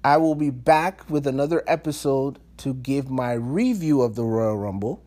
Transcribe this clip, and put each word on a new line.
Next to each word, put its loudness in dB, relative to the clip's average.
I 6
will 2
be 0
back 0
with -2
another 0
episode -2
to -6
give -4
my -2
review 0
of 0
the -2
Royal 0
Rumble. -6